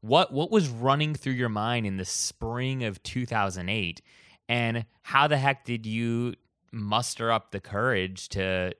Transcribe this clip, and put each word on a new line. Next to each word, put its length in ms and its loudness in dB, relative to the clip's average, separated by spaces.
what, 320 6
what 180 0
was 160 6
running 480 2
through 180 -2
your 160 0
mind 360 0
in 120 -2
the 80 -4
spring 760 -4
of 200 -4
two 240 -4
thousand 420 0
eight, 320 -2
and 360 0
how 240 4
the 100 2
heck 280 0
did 220 -4
you 460 -2
muster 600 -2
up 200 -2
the 80 -8
courage 720 -4
to 500 -2